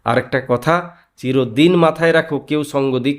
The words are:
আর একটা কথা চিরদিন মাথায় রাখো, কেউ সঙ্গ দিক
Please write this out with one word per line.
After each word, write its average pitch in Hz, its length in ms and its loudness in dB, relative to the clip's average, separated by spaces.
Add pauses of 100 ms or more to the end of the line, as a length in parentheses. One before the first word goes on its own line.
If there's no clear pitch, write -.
আর 117 120 0
একটা 127 300 -2
কথা 123 280 0 (420)
চিরদিন 127 600 2
মাথায় 160 360 2
রাখো, 160 220 0 (120)
কেউ 151 200 -2
সঙ্গ 135 320 -2
দিক 139 180 -2